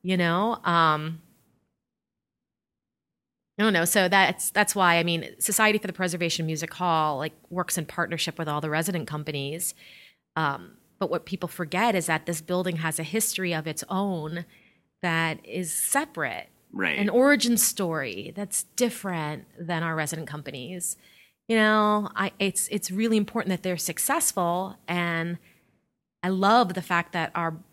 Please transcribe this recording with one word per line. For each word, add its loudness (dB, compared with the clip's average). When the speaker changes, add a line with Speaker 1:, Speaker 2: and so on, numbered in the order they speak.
Speaker 1:
You 0
know? 2
Um, 2
I 0
don't 4
know. 4
So 4
that's, 4
that's 2
why, 4
I 2
mean, -2
Society 2
for 0
the 4
Preservation -2
of -2
Music -4
Hall, 2
like, -4
works -2
in -4
partnership -4
with -4
all 0
the -4
resident -2
companies. -6
Um, -2
but -2
what -2
people -6
forget 0
is 0
that 0
this -4
building -2
has -4
a -6
history -2
of -4
its -6
own -2
that 0
is -6
separate. -2
Speaker 2:
Right. 0
Speaker 1:
An 2
origin 4
story -2
that's -6
different -2
than -4
our -2
resident -4
companies. -8
You 2
know, 4
I, -2
it's, 0
it's -4
really 2
important 0
that -2
they're -2
successful. -2
And -2
I 0
love 4
the -4
fact 0
that -2
our -2